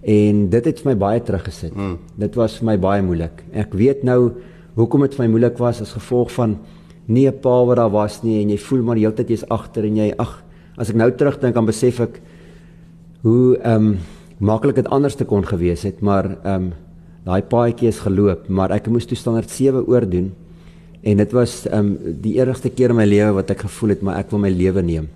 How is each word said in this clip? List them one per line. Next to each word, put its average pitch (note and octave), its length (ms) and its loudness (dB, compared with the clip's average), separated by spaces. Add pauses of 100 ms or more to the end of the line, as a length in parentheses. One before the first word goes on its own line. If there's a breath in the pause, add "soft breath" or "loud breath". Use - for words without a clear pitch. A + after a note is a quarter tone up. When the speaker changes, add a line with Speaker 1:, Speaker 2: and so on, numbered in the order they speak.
Speaker 1:
en G#2 460 4
dit A#2 160 0
het D#3+ 140 -2
vir C#3 140 -2
my G#2+ 60 0
baie G#2 220 0
teruggesit. F#2 540 -8
Speaker 2:
Mm. G2 220 -6 (200)
Speaker 1:
Dit G2+ 180 -4
was A2 220 -2
vir A#2 80 -4
my A2 120 0
baie G2 260 0
moeilik. E2+ 400 -4 (100)
Ek G#2+ 200 -4
weet C3 300 2
nou B2 280 4 (440 loud breath)
hoekom A#2 260 2
dit C#3 140 0
vir B2 120 0
my A2+ 40 2
moeilik A#2 280 2
was A#2+ 220 -2
as G2+ 120 -10
gevolg A#2+ 380 -2
van A2 260 -2 (520 loud breath)
nie C3 180 4
'n C3 140 -2
pa B2 240 4
wat A#2+ 120 2
daar A2+ 140 2
was G#2 320 -2
nie, A2 180 0
en G#2 80 0
jy G#2 80 0
voel B2+ 260 -2
maar A#2 120 0
die G#2+ 80 2
hele G#2+ 120 0
tyd A2+ 140 -4
jy's A2 200 -2
agter A2 360 -4
en G#2+ 120 -2
jy, G#2+ 220 0
ag, - 240 -6 (340 loud breath)
as G2 120 -6
ek G2+ 60 -4
nou A2+ 160 4
terugdink, C#3 440 0
dan A2+ 100 2
besef A#2+ 340 0
ek - 220 -4 (1000 loud breath)
hoe, A#2+ 340 4
ehm, A2 380 2 (440 loud breath)
maklik A2 360 0
dit B2 120 0
anders C#3 280 0
te - 100 -4
kon G2+ 200 0
gewees F2 380 -2
het, F#2+ 180 -6
maar, F#2+ 420 0
ehm, F#2 260 -4 (560 loud breath)
daai F#2 160 0
paadjie A#2 460 0
is G#2 120 -2
geloop, G2 500 0
maar F#2+ 220 0
ek G#2 160 -2
moes A#2 180 0
toe A#2+ 120 -6
standaard A2+ 320 -4
sewe C3 380 0
oordoen, F#2+ 440 0 (720 loud breath)
en G#2 140 2
dit G#2 140 2
was, A#2+ 360 0
ehm, G#2 280 0 (260)
die G#2+ 180 0
enigste B2+ 300 0
keer B2 200 2
in A#2 60 4
my A2 100 4
lewe G#2 280 4
wat F#2+ 180 -2
ek F#2+ 80 -2
gevoel G#2 300 -4
het, G2 120 0
maar F#2+ 180 -4
ek F#2+ 120 -8
wil G#2 80 -2
my G2+ 100 2
lewe F#2 320 2
neem. D#2+ 340 -2